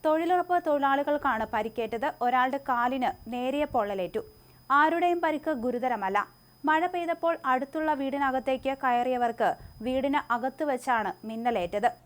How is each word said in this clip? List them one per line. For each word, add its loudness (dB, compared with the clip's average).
തൊഴിലുറപ്പ് 2
തൊഴിലാളികൾക്കാണ് 2
പരിക്കേറ്റത്. -2
ഒരാളുടെ 2
കാലിന് 0
നേരിയ -2
പൊള്ളലേറ്റു. -2
ആരുടെയും 4
പരിക്ക് 0
ഗുരുതരമല്ല. -2
മഴ 4
പെയ്തപ്പോൾ -2
അടുത്തുള്ള -2
വീടിനകത്തേക്ക് -2
കയറിയവർക്ക് 2
വീടിന് 0
അകത്ത് -4
വെച്ചാണ് 0
മിന്നലേറ്റത്. 0